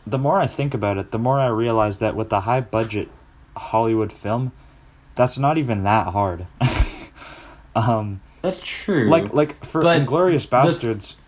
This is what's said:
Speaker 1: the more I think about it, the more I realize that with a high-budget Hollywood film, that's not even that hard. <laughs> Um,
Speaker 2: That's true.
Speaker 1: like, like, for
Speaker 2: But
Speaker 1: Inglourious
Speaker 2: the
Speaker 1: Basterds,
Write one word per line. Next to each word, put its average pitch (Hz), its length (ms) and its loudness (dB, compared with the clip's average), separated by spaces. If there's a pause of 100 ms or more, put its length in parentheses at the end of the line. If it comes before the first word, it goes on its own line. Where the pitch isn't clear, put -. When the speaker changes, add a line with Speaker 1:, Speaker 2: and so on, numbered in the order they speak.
Speaker 1:
the 120 120 -2
more 151 200 2
I 156 80 2
think 139 280 -4
about 101 240 -2
it, 98 140 -8
the 113 60 -2
more 127 220 2
I 131 80 2
realize 110 500 2
that 110 160 0
with 107 180 -4
a 101 80 2
high-budget 113 680 -2 (480)
Hollywood 113 560 0
film, 123 400 -4 (640)
that's 127 240 2
not 147 200 2
even 113 260 -2
that 101 240 2
hard. 90 380 -4 (140)
<laughs> 127 60 4 (1080)
Um, 110 460 0 (220)
Speaker 2:
That's 185 200 -4
true. - 460 -2
Speaker 1:
like, 165 240 2
like, 151 320 0
for 160 180 -2
Speaker 2:
But 170 220 4
Speaker 1:
Inglourious 160 440 2
Speaker 2:
the 123 80 2
Speaker 1:
Basterds, 120 580 0 (140)